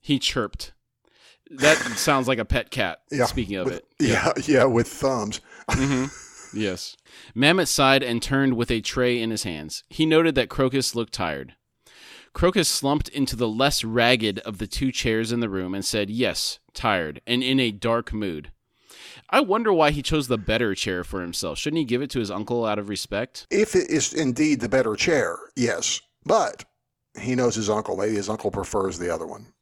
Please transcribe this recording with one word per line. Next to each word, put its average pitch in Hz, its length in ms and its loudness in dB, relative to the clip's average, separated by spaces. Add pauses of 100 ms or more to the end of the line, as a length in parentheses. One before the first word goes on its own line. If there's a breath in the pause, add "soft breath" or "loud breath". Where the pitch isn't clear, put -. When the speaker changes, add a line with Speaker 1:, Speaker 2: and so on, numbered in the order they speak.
Speaker 1:
He 139 180 0
chirped. - 540 -4 (760 soft breath)
That 151 280 4
sounds 131 500 0
like 127 120 2
a 107 60 -2
pet - 260 0
cat, 92 280 -2 (120)
Speaker 2:
Yeah, 135 140 2
Speaker 1:
speaking 101 300 -4
of 90 120 -2
Speaker 2:
with, 87 100 -2
Speaker 1:
it. - 80 -14 (140)
Speaker 2:
yeah, 113 380 2
Speaker 1:
Yeah. 131 80 -4
Speaker 2:
yeah, 131 200 6
with 117 220 4
thumbs. 113 580 -2
<laughs> - 40 -20 (200 loud breath)
Speaker 1:
Mm-hmm. 131 880 -2
Yes. 98 380 -4 (400 loud breath)
Mamet 156 320 4
sighed 135 340 4
and 117 220 -2
turned 135 320 2
with 117 160 0
a 117 80 2
tray 123 420 0
in 113 100 -2
his 107 120 -4
hands. 78 460 -8
He 156 160 0
noted 156 300 4
that 123 120 2
Crocus 131 480 0
looked 117 180 -4
tired. 73 420 -6 (760 loud breath)
Crocus 180 360 2
slumped 143 400 0
into 139 260 -2
the 117 140 0
less 127 340 0
ragged 113 560 2
of 104 180 -10
the 107 100 -6
two 131 260 -2
chairs 113 400 0
in 120 80 -2
the 113 80 -2
room 95 260 -4
and 98 80 -6
said, 101 260 -2
"Yes, 110 500 -2 (140)
tired, 87 540 -2
and 123 160 0
in 131 160 2
a 120 120 2
dark 117 420 -2
mood." 92 400 -6 (760 loud breath)
I 240 120 4
wonder 214 320 2
why 151 180 6
he 147 100 -2
chose 143 280 -2
the 120 80 2
better 107 360 0
chair 90 300 -2
for 95 180 -6
himself. 85 360 -6
Shouldn't 151 220 -2
he 156 60 0
give 120 160 0
it 143 100 -6
to 131 80 -2
his 101 120 -2
uncle 110 340 -2
out 104 140 0
of 101 80 -8
respect? 104 640 -6
Speaker 2:
If 214 240 2
it 180 140 2
is 143 240 0
indeed 147 480 2
the 110 80 -4
better 113 260 2
chair, 101 420 2 (200)
yes. 113 420 -2 (260)
But 175 380 0 (560)
he 123 160 -2
knows 120 200 2
his 107 140 -2
uncle. 107 280 -2
Maybe 104 180 0
his 101 140 -4
uncle 110 220 -4
prefers 95 480 -2
the 87 140 -4
other 82 140 -6
one. 104 200 -14 (140)